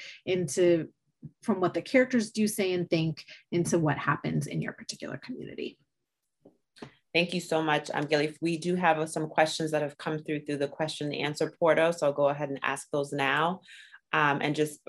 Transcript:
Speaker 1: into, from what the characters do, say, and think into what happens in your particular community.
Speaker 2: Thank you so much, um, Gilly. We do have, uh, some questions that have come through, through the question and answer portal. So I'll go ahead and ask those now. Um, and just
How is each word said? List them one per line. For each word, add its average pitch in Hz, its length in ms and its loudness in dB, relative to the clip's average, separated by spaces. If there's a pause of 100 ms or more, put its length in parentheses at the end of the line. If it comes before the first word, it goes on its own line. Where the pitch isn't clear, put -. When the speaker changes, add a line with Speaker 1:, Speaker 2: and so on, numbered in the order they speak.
(240)
Speaker 1:
into, 175 640 2 (540)
from 190 180 0
what 175 140 0
the - 80 -2
characters 254 480 2
do, 214 160 0
say, 196 260 0
and 180 160 -2
think 160 360 0 (260)
into 170 280 2
what 151 200 2
happens 151 480 -2
in 165 160 -4
your - 100 -8
particular - 440 -10
community. - 600 -12 (1400)
Speaker 2:
Thank 170 200 2
you 175 60 -2
so 160 220 0
much, 151 300 0
um, 147 120 -2
Gilly. 151 360 0
We 165 180 -2
do 175 180 -2
have, 165 220 4
uh, 156 80 -2
some 156 220 -4
questions 156 440 0
that 151 100 0
have 143 160 -6
come 156 200 -4
through, 151 260 -6
through 147 140 -4
the 139 100 0
question 151 400 -6
and 147 80 -4
answer 151 420 -2
portal. 160 340 4
So 160 140 -2
I'll 143 60 4
go 143 160 2
ahead 143 220 -2
and 135 120 -6
ask 135 300 -4
those 143 200 -2
now. 151 480 0 (520)
Um, 147 280 4
and 147 140 0
just 151 340 -2